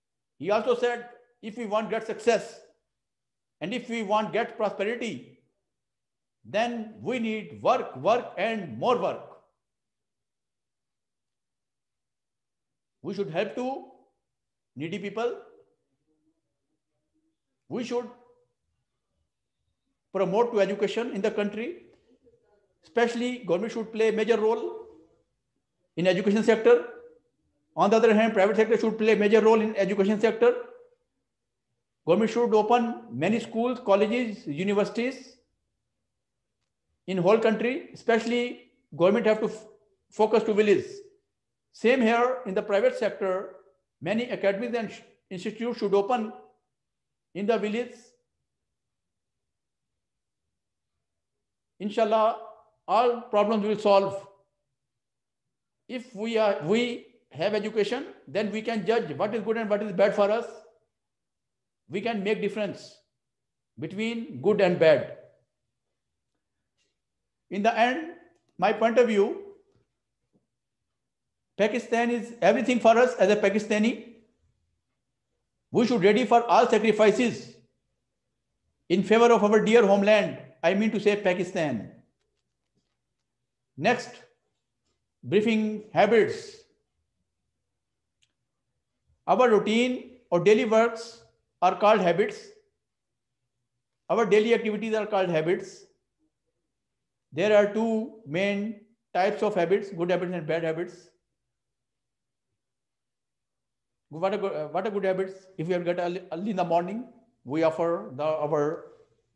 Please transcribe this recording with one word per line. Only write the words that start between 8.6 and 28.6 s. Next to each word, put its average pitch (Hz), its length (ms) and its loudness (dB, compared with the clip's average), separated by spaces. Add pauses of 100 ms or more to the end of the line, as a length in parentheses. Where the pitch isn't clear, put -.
more 226 200 0
work. 160 240 -6 (3750)
We 220 120 -8
should 180 160 -6
help 185 260 -4
to 262 280 -6 (880)
needy 165 240 -10
people. 208 380 -6 (2250)
We 233 160 -8
should 240 240 -6 (2000)
promote 196 400 0
to 214 80 2
education 202 520 -2
in 196 80 -6
the 214 100 0
country. 214 520 -6 (1000)
Especially 240 560 -2
government 202 340 -4
should 220 200 -8
play 220 160 0
a 220 40 2
major 214 260 0
role 226 480 -2 (1120)
in 165 100 -2
education 196 380 2
sector. 226 400 4 (880)
On 170 140 2
the 220 80 4
other 226 180 6
hand, 220 200 2
private 202 220 2
sector 220 220 4